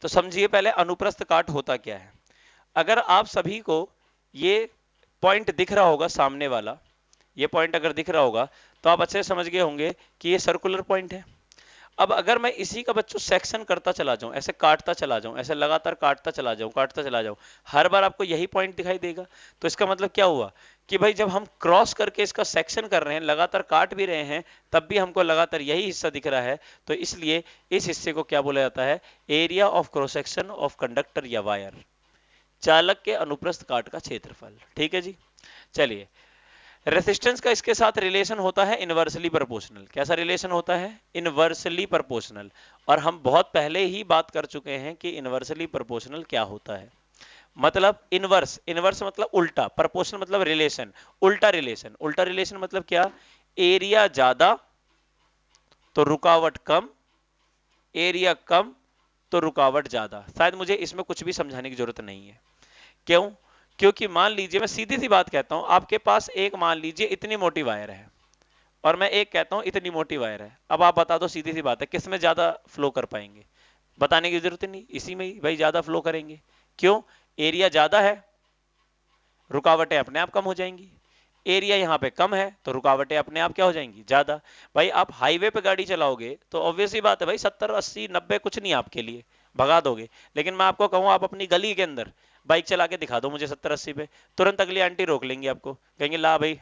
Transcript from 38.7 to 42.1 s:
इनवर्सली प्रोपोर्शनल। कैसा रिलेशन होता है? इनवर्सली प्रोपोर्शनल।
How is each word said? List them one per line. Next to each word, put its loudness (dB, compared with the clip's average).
इनवर्सली -2
प्रोपोर्शनल। -6
कैसा 0
रिलेशन -2
होता 0
है? -6
इनवर्सली 0
प्रोपोर्शनल। -6